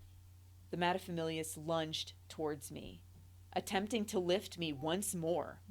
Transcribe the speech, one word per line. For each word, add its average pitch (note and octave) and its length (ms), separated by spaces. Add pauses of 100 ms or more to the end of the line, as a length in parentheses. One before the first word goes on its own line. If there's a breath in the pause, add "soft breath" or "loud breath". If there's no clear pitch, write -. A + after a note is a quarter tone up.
(720)
The - 60
matifamilias E3+ 800
lunged D#3+ 580 (140)
towards D3+ 420
me, F#2+ 320 (500)
attempting G#3 540
to G#3 120
lift F#3 400
me E3 140
once D#3 420
more E3 460 (100)